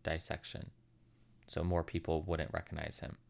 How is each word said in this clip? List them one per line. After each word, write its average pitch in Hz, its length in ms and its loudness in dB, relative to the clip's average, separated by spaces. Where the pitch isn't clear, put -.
dissection, - 680 -4
so - 180 -2
more 87 200 4
people 82 400 2
wouldn't 82 320 0
recognize - 460 -2
him. - 160 -8